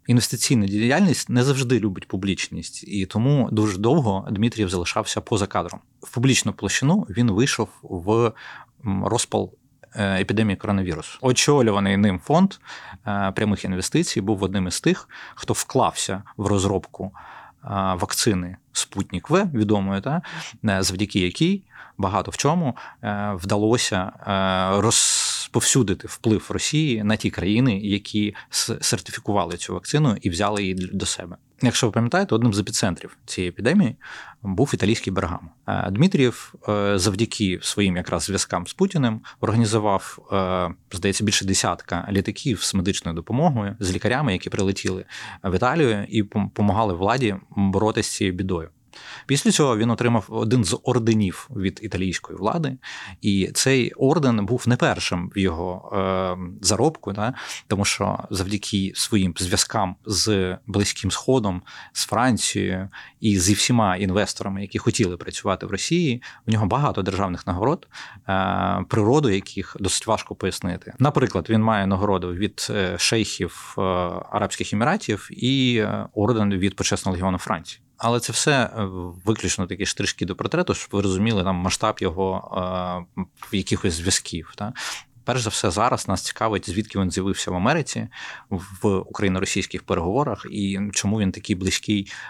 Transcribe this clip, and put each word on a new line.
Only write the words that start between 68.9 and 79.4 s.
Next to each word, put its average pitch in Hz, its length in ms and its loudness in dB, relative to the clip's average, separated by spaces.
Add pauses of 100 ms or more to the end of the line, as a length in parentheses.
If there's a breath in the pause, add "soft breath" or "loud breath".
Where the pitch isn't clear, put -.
яких 98 500 -4
досить - 260 -2
важко 107 280 0
пояснити. 90 640 -6
Наприклад, 127 520 2
він 110 120 4
має 107 240 2
нагороду 95 460 0
від, 98 380 -4
е, 92 280 -2
шейхів, - 800 -2
е, - 20 0 (500)
Арабських 104 420 -2
Еміратів 120 580 0
і, 127 460 2
е, 104 380 0
орден 107 400 4
від 95 220 0
Почесного 95 400 0
легіону 90 220 0
Франції. - 440 -6 (180)
Але 117 200 0
це 113 120 -4
все, - 200 2 (120)
е, - 60 -2 (540)
виключно 98 420 0